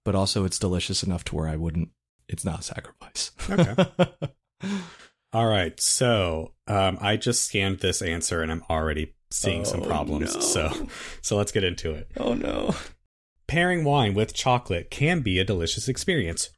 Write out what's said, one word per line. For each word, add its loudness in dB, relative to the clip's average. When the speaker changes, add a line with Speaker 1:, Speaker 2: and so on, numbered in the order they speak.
Speaker 1:
but 2
also 2
it's 0
delicious 0
enough -2
to -6
where -2
I -2
wouldn't, -2
it's -6
not -4
a -10
sacrifice. -10
Speaker 2:
Okay. 4
Speaker 1:
<laughs> -4
Speaker 2:
All 4
right, 2
so, 2
um, 2
I 2
just 0
scanned 0
this 2
answer, -2
and -2
I'm -4
already 0
seeing -2
some -2
Speaker 1:
Oh, -4
Speaker 2:
problems, -2
Speaker 1:
no. -6
Speaker 2:
so, 0
so 0
let's 0
get 2
into -2
it. -10
Speaker 1:
Oh, -2
no. -2
Speaker 2:
Pairing 2
wine 4
with 2
chocolate 0
can 2
be 2
a 2
delicious 0
experience. -2